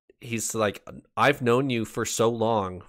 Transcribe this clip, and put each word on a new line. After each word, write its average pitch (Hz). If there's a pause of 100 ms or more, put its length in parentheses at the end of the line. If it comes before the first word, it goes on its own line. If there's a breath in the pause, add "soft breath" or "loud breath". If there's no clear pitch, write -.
(200)
he's 117
like, 107 (320)
"I've 135
known 123
you 117
for 117
so 113
long. 110